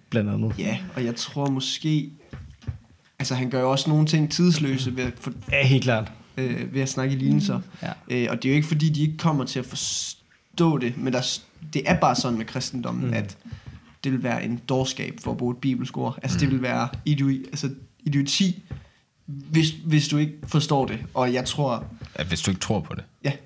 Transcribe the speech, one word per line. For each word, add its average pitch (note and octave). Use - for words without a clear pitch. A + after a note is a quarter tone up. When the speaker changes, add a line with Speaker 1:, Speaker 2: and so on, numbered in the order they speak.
Speaker 1:
blandt G#2
andet. G#2+
Speaker 2:
Ja, E2+
og B2+
jeg A#2
tror C#3+
måske, C#3+
altså, C3
han B2+
gør B2+
jo C3
også C#3+
nogle D3+
ting D#3
tidsløse C#3+
ved B2+
at B2
for-, B2
Speaker 1:
Ja, C#3
helt C3
klart. A2+
Speaker 2:
øh, B2
ved C3+
at C3+
snakke C3+
i -
lignelser. C#3+
Speaker 1:
Ja. -
Speaker 2:
Øh, B2
og -
det -
er B2+
jo C3+
ikke, D3+
fordi D#3
de C#3+
ikke D#3
kommer D3+
til -
at A#2
forstå -
det, B2
men C3
der B2+
s-, -
det C#3+
er F3
bare B2+
sådan A#2+
med A2
kristendommen, B2
Speaker 1:
Mm. A#2+
Speaker 2:
at G#2+
det C3+
vil B2+
være A#2
en A#2
dårskab, C3
for B2
at A#2
bruge B2
et B2
bibelsk C3
ord. B2+
Altså, C3+
det D#3
Speaker 3:
Mm. C3
Speaker 2:
vil B2+
være A#2+
idioti, C#3
altså, C#3+
idioti, C#3+
hvis, D#3
hvis D3+
du D3
ikke D3+
forstår C#3+
det. A2
Og B2+
jeg B2+
tror B2+
Speaker 3:
Ja, D2+
hvis E2+
du G2
ikke F#2
tror G#2
på -
det. -
Speaker 2:
Ja. C#3